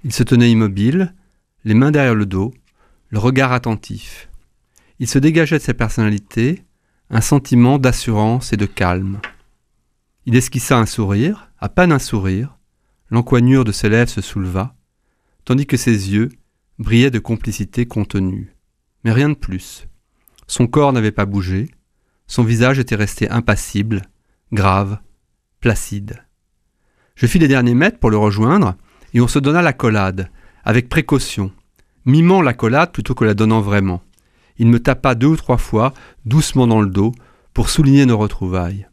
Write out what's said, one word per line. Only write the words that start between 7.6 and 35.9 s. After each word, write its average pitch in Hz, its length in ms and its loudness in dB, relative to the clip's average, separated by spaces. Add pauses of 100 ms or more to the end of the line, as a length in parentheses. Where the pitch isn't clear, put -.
d'assurance 120 760 -2
et 104 40 -4
de 101 100 -2
calme. 95 500 -4 (1080)
Il 117 80 0
esquissa 127 420 0
un 113 80 2
sourire, 110 720 -2
à - 120 -8
peine 180 220 2
un 143 60 2
sourire, 101 580 -4 (540)
l'encoignure 123 560 2
de 104 60 -4
ses 104 180 -2
lèvres 117 220 2
se 98 100 -8
souleva, 92 540 -6 (680)
tandis 135 220 -2
que 143 100 -4
ses 104 380 0
yeux 110 160 0 (480)
brillaient 117 320 2
de 120 80 -4
complicité 113 680 -6
contenue. 98 680 -6 (500)
Mais 113 80 0
rien 139 180 2
de 151 40 -2
plus. - 540 -10 (580)
Son - 220 -2
corps 143 260 2
n'avait 110 160 0
pas 104 160 -4
bougé, 98 440 -4 (580)
son - 160 -2
visage 117 340 2
était 120 180 -2
resté 104 360 -4
impassible, 107 720 -2 (500)
grave, 98 460 0 (640)
placide. 107 600 -4 (960)
Je - 100 -2
fis 170 140 2
les 156 80 6
derniers 123 260 2
mètres 165 240 2
pour 107 140 2
le 107 60 2
rejoindre, 107 580 2 (400)
et 123 60 4
on 123 60 4
se 147 120 0
donna 151 240 2
l'accolade, 101 680 -2 (340)
avec 123 240 0
précaution, 123 640 -2 (540)
mimant 165 380 4
l'accolade 131 480 0
plutôt 117 240 -6
que 117 100 0
la 107 80 2
donnant 110 260 2
vraiment. 98 440 -2 (560)
Il 117 80 4
me 117 120 6
tapa 127 360 0
deux 117 100 0
ou 156 100 4
trois 127 220 -2
fois, 117 380 0 (300)